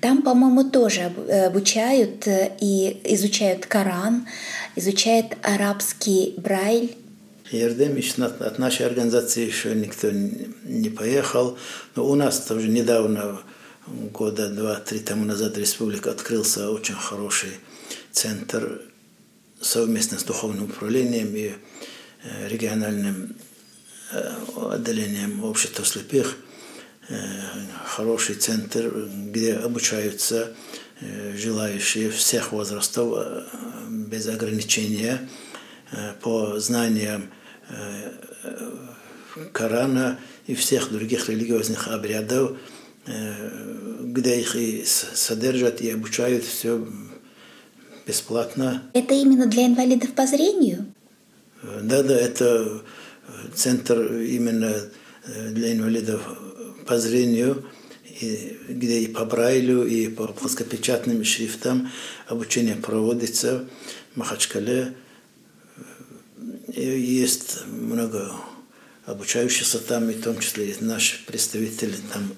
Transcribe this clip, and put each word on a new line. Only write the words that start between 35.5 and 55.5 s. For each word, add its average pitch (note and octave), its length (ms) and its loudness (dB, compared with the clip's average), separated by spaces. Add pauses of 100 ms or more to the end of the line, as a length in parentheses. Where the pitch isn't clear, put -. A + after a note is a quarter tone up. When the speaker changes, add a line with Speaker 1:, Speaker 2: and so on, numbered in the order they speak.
Speaker 2:
э, G2+ 280 -8
по G#2+ 380 0
знаниям, G#2+ 720 0 (380)
э, G2+ 440 -12 (1400)
Корана B2+ 640 2 (300)
и C3+ 80 -2
всех - 340 2
других A2 380 -2
религиозных A2 580 0
обрядов, A2 720 0 (500)
э, A2 960 -10
где B2 380 2
их - 160 -2
и A2+ 280 -2
с-, - 300 0
содержат B2 680 2
и A2+ 80 0
обучают, A#2 540 0
все A#2 420 -2 (1200)
бесплатно. B2 760 -2 (120)
Speaker 1:
Это B3 200 4
именно C4+ 320 8
для A#3+ 200 6
инвалидов B3+ 480 4
по C4+ 120 4
зрению? C#4 600 4 (760)
Speaker 2:
Э, G#2 200 -10
да, B2+ 200 6
да, C3+ 120 6
это, A#2+ 680 4 (460)
э, - 40 -18 (220)
центр A#2+ 600 2
именно, A#2 560 2 (540)
э, A2 240 -8